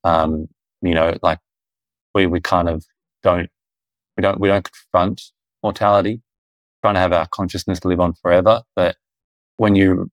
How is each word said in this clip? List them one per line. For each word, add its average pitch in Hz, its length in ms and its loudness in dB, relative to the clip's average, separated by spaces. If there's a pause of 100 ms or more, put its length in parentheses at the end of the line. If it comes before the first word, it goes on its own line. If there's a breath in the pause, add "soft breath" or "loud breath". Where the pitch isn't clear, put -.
Um, 80 440 0 (340)
you 87 120 -2
know, 82 280 0
like, 80 180 0 (760)
we, 98 100 4
we 85 140 -2
kind 87 280 0
of 80 180 -6 (360)
don't, 87 280 0 (680)
we - 40 -4
don't, 98 180 -2
we 101 80 0
don't 98 220 0
confront - 520 -4 (400)
mortality, 101 600 0 (600)
trying 104 140 0
to 92 40 0
have 90 140 2
our 85 140 0
consciousness 95 560 -8
live 90 160 0
on 87 140 0
forever. 92 480 2 (140)
But 90 200 -2 (600)
when 104 180 2
you're 92 380 2